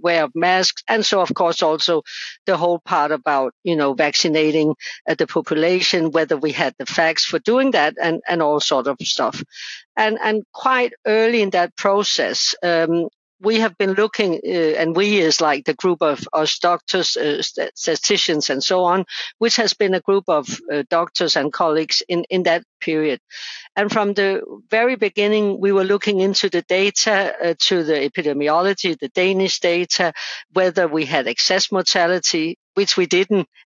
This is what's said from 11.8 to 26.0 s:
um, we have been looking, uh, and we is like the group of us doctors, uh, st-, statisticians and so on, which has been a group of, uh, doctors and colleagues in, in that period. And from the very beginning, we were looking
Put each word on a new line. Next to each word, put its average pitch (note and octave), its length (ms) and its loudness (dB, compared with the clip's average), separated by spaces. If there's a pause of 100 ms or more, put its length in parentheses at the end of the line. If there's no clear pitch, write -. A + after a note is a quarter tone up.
um, E3 460 0 (320)
we G#3+ 180 0
have A3 180 0
been F#3+ 180 0
looking, G3+ 520 0
uh, - 20 -4
and E3 460 0
we G3+ 240 2
is D#3 220 2
like C#3+ 240 0
the D3+ 100 -2
group F3 260 0
of D3+ 320 0
us D#3 280 0
doctors, F3 560 0
uh, D3+ 260 -2
st-, - 340 -6
statisticians D#3+ 720 0
and C3+ 120 -2
so F#3 220 0
on, F3+ 200 2 (340)
which A3+ 180 0
has G#3+ 180 0
been F#3+ 200 0
a F3+ 60 0
group G3 280 0
of, D3+ 320 -2 (120)
uh, D3 160 -2
doctors E3+ 460 0
and C#3+ 180 0
colleagues D#3 560 0
in, F3 220 -2
in F#3 140 0
that E3+ 180 2 (180)
period. D#3 400 0 (580)
And G3+ 140 0
from G3+ 220 0
the G3 260 0 (300)
very A#3+ 260 2
beginning, G#3 640 0
we G3 100 2
were G3 140 4
looking G3 360 0